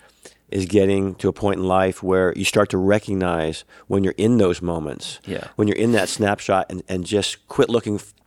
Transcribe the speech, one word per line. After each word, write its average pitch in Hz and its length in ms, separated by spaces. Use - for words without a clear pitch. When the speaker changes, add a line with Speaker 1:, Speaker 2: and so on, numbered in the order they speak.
Speaker 1:
is 98 160
getting 98 500
to - 120
a 95 40
point 98 260
in 92 80
life 95 360
where 92 340
you - 80
start 104 260
to 98 80
recognize 92 840
when 98 180
you're 95 120
in 113 220
those 87 240
moments, 82 600
Speaker 2:
Yeah. - 320
Speaker 1:
when 107 120
you're 101 80
in 117 160
that 98 160
snapshot, 101 600
and, 92 180
and 92 160
just - 440
quit - 200
looking 110 280
f-, - 180